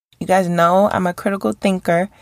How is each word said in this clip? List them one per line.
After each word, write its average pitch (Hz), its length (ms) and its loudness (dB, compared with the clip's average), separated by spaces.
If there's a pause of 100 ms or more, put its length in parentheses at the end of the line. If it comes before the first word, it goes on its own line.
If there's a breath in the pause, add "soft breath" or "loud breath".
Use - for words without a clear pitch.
(200)
You 170 80 -8
guys 185 200 2
know 175 440 2
I'm 185 160 -2
a 175 40 -4
critical 196 400 -4
thinker, 185 580 -2 (120)